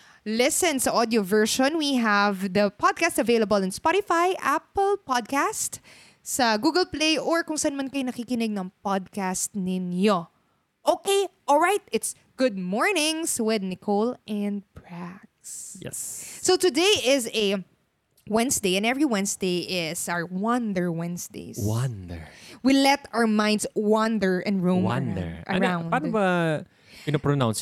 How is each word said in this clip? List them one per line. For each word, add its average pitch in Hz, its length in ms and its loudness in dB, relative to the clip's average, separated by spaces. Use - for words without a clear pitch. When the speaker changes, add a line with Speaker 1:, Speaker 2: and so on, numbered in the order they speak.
Speaker 1:
listen 262 480 2
sa 254 160 0
audio 220 320 2
version. 220 560 2
We 277 240 0
have 202 480 2
the 202 160 4
podcast 339 480 0
available 214 480 2
on 185 80 -2
Spotify, 349 720 2
Apple 392 640 0
Podcast, 269 720 -2
sa 226 400 0
Google 320 240 2
Play, 311 320 0
or 330 320 0
kung 311 80 -4
saan 277 240 -2
man 269 80 -4
kayo 254 240 -4
nakikinig 233 400 -2
ng 190 320 -6
podcast 190 720 -4
ninyo. 185 720 0
Okay, 392 480 0
all 294 160 4
right. 381 160 2
It's - 160 -4
Good 202 240 0
Mornings 311 800 0
with 220 240 0
Nicole 208 640 -2
and 202 480 -4
Prax. - 1040 -16
Speaker 2:
Yes. - 160 -12
Speaker 1:
So 370 160 4
today 339 480 2
is 262 240 2
a 202 320 0
Wednesday, 220 480 0
and 202 80 0
every 262 240 2
Wednesday 196 560 -2
is 170 240 -6
our 170 160 -2
Wonder 196 640 -2
Wednesdays. 165 640 -8
Speaker 2:
Wonder. 101 720 -4
Speaker 1:
We 262 80 4
let 277 400 2
our 226 160 2
minds 214 480 2
wander 214 640 2
and 196 240 -2
roam 185 240 2
Speaker 2:
Wander. 92 640 -4
Speaker 1:
around. 180 400 0
Speaker 2:
Ano, - 0 -
paano 285 240 0
ba 202 100 2
pinopronounce 143 580 2